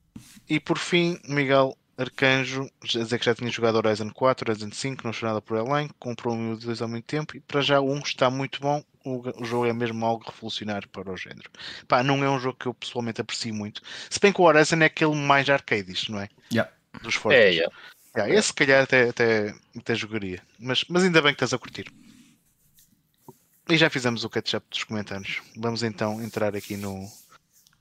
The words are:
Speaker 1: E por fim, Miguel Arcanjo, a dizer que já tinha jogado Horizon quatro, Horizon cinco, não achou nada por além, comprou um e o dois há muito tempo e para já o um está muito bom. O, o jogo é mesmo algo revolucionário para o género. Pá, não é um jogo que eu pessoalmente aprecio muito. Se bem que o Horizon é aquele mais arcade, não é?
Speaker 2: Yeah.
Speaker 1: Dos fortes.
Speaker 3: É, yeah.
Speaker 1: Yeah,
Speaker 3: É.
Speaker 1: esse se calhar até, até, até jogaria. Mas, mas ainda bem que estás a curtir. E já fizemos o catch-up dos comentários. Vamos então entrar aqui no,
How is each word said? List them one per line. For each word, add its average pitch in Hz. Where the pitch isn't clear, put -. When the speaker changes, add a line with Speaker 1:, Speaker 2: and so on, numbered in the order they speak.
Speaker 1:
E 156
por 156
fim, 175
Miguel 135
Arcanjo, 131
a -
dizer 117
que -
já 117
tinha 120
jogado 113
Horizon 107
quatro, 123
Horizon 107
cinco, 135
não 117
achou 113
nada 107
por 110
além, 143
comprou 120
um 113
e -
o -
dois 117
há 117
muito 117
tempo 151
e -
para -
já 139
o 139
um 147
está 131
muito 135
bom. 143
O, 123
o -
jogo 120
é 117
mesmo 113
algo 113
revolucionário 104
para 95
o 90
género. -
Pá, 127
não 139
é 139
um 139
jogo 127
que -
eu 120
pessoalmente 117
aprecio 110
muito. 104
Se -
bem 202
que 190
o 180
Horizon 156
é 160
aquele 151
mais 139
arcade, 107
não 104
é? 101
Speaker 2:
Yeah. 110
Speaker 1:
Dos 113
fortes. 120
Speaker 3:
É, 101
yeah. 85
Speaker 1:
Yeah, 110
Speaker 3:
É. 208
Speaker 1:
esse 208
se -
calhar 135
até, 127
até, 110
até 120
jogaria. 104
Mas, 123
mas 180
ainda 175
bem 143
que -
estás 127
a 123
curtir. -
E 160
já 160
fizemos 120
o 110
catch-up -
dos -
comentários. 101
Vamos 113
então 107
entrar 107
aqui 101
no, 98